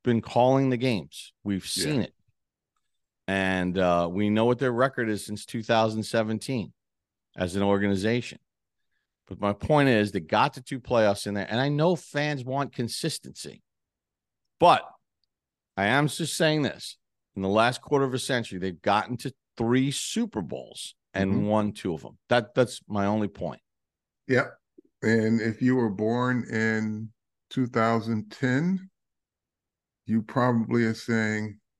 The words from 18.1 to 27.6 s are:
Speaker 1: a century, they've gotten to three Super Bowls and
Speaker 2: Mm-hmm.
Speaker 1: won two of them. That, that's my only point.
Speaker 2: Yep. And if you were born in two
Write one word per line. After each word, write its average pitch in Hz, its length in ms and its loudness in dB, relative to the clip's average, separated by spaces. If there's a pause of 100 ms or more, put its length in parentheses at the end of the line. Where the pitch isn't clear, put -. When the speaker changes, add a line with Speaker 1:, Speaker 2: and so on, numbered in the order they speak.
Speaker 1:
a 127 60 -2
century, 117 400 -4
they've 87 240 -6
gotten 101 360 0
to 131 140 -10 (240)
three 127 360 2
Super 214 500 -6
Bowls - 540 -14 (180)
and 95 160 0
Speaker 2:
Mm-hmm. 104 160 0
Speaker 1:
won 104 260 2
two 92 220 -6
of 76 80 -10
them. - 160 -18 (100)
That, 120 260 0
that's 127 340 0
my 101 180 0
only 104 220 0
point. 80 340 -8 (640)
Speaker 2:
Yep. 131 260 2 (500)
And 110 380 2
if 110 220 -2
you 127 140 4
were 120 140 0
born 117 600 0
in 110 600 -2 (380)
two 127 180 -2